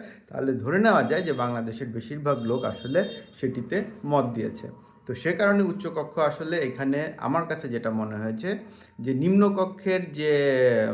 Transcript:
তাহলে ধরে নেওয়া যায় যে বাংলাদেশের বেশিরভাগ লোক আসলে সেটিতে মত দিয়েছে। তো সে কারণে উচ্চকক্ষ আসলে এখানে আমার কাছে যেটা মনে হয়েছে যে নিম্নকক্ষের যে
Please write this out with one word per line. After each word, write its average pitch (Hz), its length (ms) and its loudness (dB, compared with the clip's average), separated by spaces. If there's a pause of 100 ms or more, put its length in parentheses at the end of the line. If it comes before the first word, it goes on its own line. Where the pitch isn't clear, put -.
(280)
তাহলে 131 260 -2
ধরে 127 260 0
নেওয়া 196 240 6
যায় 147 200 0
যে 151 100 0
বাংলাদেশের 120 540 -4
বেশিরভাগ 123 560 -4
লোক 117 200 0
আসলে 127 460 -2 (300)
সেটিতে 135 440 -2 (220)
মত 147 200 4
দিয়েছে। - 640 -8 (160)
তো 123 80 -4
সে 175 180 0
কারণে 202 300 4
উচ্চকক্ষ 165 560 -4
আসলে 156 380 0
এখানে 139 600 -2
আমার 160 280 0
কাছে 156 220 -6
যেটা 117 220 -4
মনে 107 260 -4
হয়েছে 110 420 -4 (420)
যে 127 140 -2
নিম্নকক্ষের 185 1000 2
যে 151 200 2 (600)